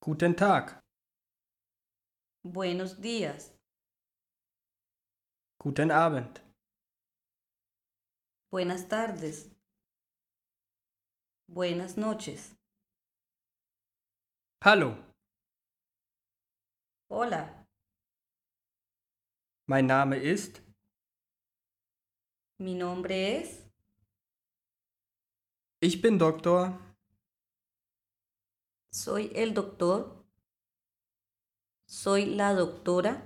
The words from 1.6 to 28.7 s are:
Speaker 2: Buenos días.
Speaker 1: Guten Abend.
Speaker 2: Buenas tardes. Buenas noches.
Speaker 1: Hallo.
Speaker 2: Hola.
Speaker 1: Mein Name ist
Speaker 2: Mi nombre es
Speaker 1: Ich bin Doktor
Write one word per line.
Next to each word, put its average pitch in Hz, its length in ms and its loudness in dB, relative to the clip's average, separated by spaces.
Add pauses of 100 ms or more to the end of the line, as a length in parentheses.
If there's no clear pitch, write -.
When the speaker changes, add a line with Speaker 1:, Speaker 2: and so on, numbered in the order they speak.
Speaker 2:
Buenos 185 560 -4
días. 196 560 -6 (2000)
Speaker 1:
Guten 147 320 0
Abend. 151 500 2 (2000)
Speaker 2:
Buenas 180 360 -4
tardes. 185 640 -6 (2000)
Buenas 180 440 -4
noches. 214 580 -6 (2000)
Speaker 1:
Hallo. 170 320 6 (2250)
Speaker 2:
Hola. 214 560 -4 (2000)
Speaker 1:
Mein 135 180 4
Name 135 320 4
ist 151 440 -4 (2000)
Speaker 2:
Mi 185 160 -6
nombre 185 680 -2
es - 280 -16 (2000)
Speaker 1:
Ich 170 200 2
bin 220 160 4
Doktor 175 640 2 (2250)